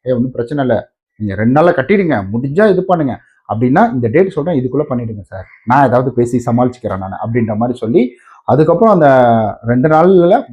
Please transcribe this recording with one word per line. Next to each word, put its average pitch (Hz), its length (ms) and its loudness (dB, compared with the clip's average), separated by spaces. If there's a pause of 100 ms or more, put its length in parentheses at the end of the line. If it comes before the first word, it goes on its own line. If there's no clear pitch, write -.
"ஏய், 127 120 -2
ஒண்ணும் 127 160 -2
பிரச்சனை 135 340 -6
இல்ல, 113 280 -2 (240)
நீங்க 104 180 -6
ரெண்டு 117 260 0
நாள்ல 165 40 2
கட்டிடுங்க, 170 680 0
முடிஞ்சா 139 380 0
இது 180 140 0
பண்ணுங்க, 147 360 -2 (340)
அப்படின்னா 135 380 0
இந்த 120 160 -2
டேட் 180 220 2
சொல்றேன், 147 320 -4
இதுக்குள்ள 131 260 -4
பண்ணிடுங்க 117 340 -8
சார், 95 240 -16 (180)
நான் 135 220 4
ஏதாவது 127 260 0
பேசி 120 380 -2
சமாளிச்சுக்கிறேன் 120 480 -2
நான்" 95 280 -10
அப்படின்ற 113 300 -2
மாதிரி 120 220 -2
சொல்லி, 127 320 0 (340)
அதுக்கப்புறம் 170 500 2
அந்த 160 140 4 (580)
ரெண்டு 123 220 0
நாள்ல 175 540 4 (100)